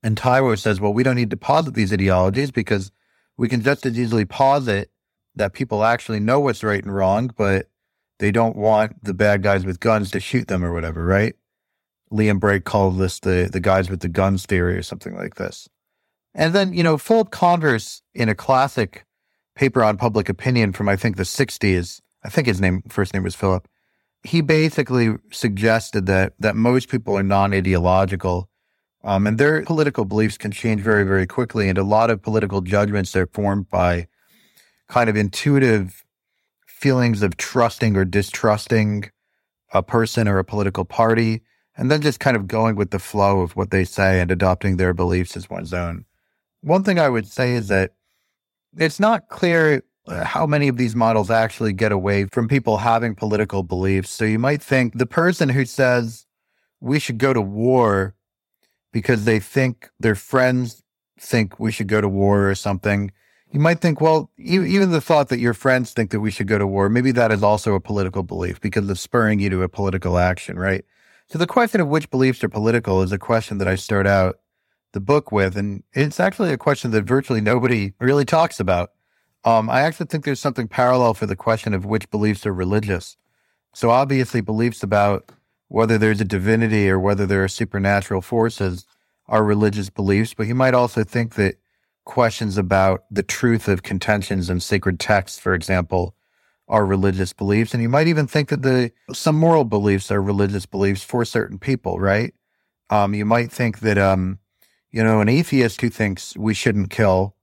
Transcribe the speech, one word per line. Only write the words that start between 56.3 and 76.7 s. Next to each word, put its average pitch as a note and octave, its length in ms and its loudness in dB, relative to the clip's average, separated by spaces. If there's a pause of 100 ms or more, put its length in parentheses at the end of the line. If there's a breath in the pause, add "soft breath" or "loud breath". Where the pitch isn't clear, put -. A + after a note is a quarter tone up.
"We C3+ 180 -2
should A#2 200 -6
go C3+ 140 2
to B2 80 2
war G#2 760 2 (800)
because A2+ 320 0
they A2 140 4
think B2+ 520 -4 (100)
their G#2+ 140 2
friends B2+ 680 -2 (380)
think A2 400 -2
we A2 100 -2
should G#2 180 -6
go G#2+ 120 2
to G#2 80 0
war G2+ 400 2
or G2 60 0
something," G2+ 580 -2 (400)
you C#3+ 80 -2
might E3 200 2
think, D#3+ 200 0
"Well, D#3+ 380 2
e-, F3+ 200 0
even F#3+ 320 2
the D#3 100 2
thought D3 280 2
that B2 100 -2
your A#2+ 160 2
friends B2+ 380 0
think G#2+ 180 -2
that G#2+ 100 -2
we G#2+ 100 -2
should G2+ 180 -6
go G#2+ 100 2
to G2+ 80 2
war, G2 220 0
maybe B2 240 2
that A#2 180 4
is G#2 120 2
also G#2 320 2
a F#2+ 60 0
political G2 420 -4
belief F2+ 380 -6
because G2+ 300 -2
of F#2 80 -4
spurring G#2+ 420 0
you G2+ 100 -2
to F#2 120 -2
a F2+ 60 -2
political F2+ 500 -2
action," F2+ 400 -2
right? F#2+ 260 -2 (440 soft breath)
So - 100 -8
the E3+ 80 0
question A3+ 340 0
of D#3 80 0
which D3+ 220 -2
beliefs C3 320 0
are G#2+ 60 -2
political G#2+ 540 0
is F#2 100 -2
a G2+ 60 -4
question G#2+ 400 -4
that F#2+ 100 -2
I F#2 80 0
start G2 300 0
out F#2+ 340 2 (520)
the G2+ 80 -6
book C#3+ 300 0
with, G2 280 0
and G2+ 240 -6 (100)
it's C#3+ 260 -2
actually F#3 320 0
a C#3 60 -2
question C3+ 360 -2